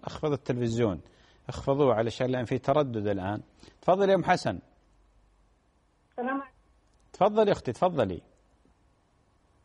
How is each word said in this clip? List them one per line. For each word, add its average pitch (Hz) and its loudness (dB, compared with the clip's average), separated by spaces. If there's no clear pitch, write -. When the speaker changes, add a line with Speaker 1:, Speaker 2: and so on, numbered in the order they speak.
Speaker 1:
اخفض - -4
التلفزيون، 117 0
اخفضوه 139 2
علشان 117 0
لأن 123 -2
في 127 -2
تردد 131 0
الآن. 101 -2
تفضلي 190 4
يا 190 6
أم 170 0
حسن. 151 0
Speaker 2:
السلام 254 -4
عليكم. 269 -16
Speaker 1:
تفضلي 208 2
أختي، - -4
تفضلي. 123 0